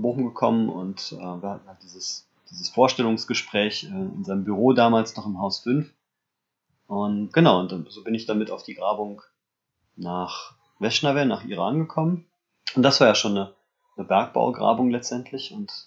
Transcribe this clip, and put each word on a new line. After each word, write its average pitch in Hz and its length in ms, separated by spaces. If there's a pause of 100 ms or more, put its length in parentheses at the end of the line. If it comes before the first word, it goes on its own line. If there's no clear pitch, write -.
Bochum 123 240
gekommen 113 440
und, 92 420
äh, 160 60
wir 90 320
hatten - 180
halt 92 160
dieses, - 440 (220)
dieses 87 200
Vorstellungsgespräch, 113 1160
äh, - 20
in 95 360
seinem 98 200
Büro 104 300
damals 117 420
noch 104 100
im 98 140
Haus 98 200
fünf. 143 340 (920)
Und 104 460
genau, 139 260
und 92 120
dann, 87 180
so - 140
bin 113 120
ich 110 100
dann 107 140
mit 107 100
auf - 140
die - 100
Grabung 104 480 (760)
nach 90 600 (240)
Weschnawe, 139 460
nach 117 200
Iran 101 340
gekommen. 160 460 (500)
Und 127 80
das 135 160
war 131 80
ja 107 80
schon 101 220
eine, 98 160 (440)
eine - 100
Bergbaugrabung 117 840
letztendlich. 123 640
Und 104 200 (160)